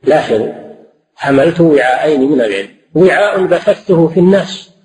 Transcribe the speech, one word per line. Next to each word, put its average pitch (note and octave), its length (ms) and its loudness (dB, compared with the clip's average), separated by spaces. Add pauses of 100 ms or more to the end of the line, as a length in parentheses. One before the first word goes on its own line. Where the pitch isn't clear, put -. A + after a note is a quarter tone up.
لاحظوا، B2 500 -2 (600)
"حملت C#3 440 0
وعاءين C#3+ 720 2
من C3 100 0
العلم"، G2+ 280 -4 (260)
وعاء F#3+ 500 2
بثثته E3+ 640 0
في D#3+ 120 -2
الناس F#3+ 500 0 (160)